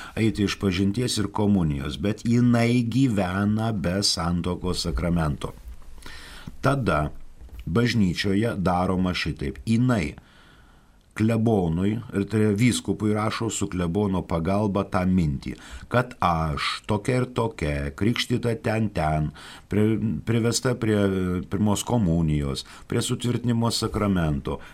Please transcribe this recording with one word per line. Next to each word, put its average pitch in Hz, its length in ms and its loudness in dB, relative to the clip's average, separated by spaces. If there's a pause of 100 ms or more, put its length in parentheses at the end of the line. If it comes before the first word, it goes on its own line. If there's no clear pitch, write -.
(180)
eiti 107 260 2
iš - 160 0
pažinties 98 580 0
ir 95 140 -2
komunijos, 78 640 2
bet 98 320 -4
jinai 120 560 4
gyvena 107 880 2
be 95 320 0
santuokos 87 800 -2
sakramento. 82 680 -2 (1040)
Tada 95 540 0 (520)
bažnyčioje 101 920 2
daroma 90 580 0
šitaip. - 480 -6
Jinai 113 540 2 (960)
klebonui, 107 760 2 (220)
ir 98 120 0
tai 110 140 -2
yra 107 160 4
vyskupui 104 560 2
rašo 107 400 -2
su 95 160 -4
klebono 90 560 0
pagalba 95 640 0
tą 92 160 0
mintį, 80 500 2 (340)
kad 123 340 0
aš 80 640 0
tokia 110 340 0
ir 120 160 0
tokia, 73 560 -2
krikštyta 117 640 0
ten, 110 340 0
ten, 78 380 0 (380)
pri-, 107 340 2 (240)
privesta 113 520 0
prie 107 220 2 (540)
pirmos 98 320 2
komunijos, 80 800 2 (220)
prie 117 180 -2
sutvirtinimo 117 640 0
sakramento, 90 920 0 (160)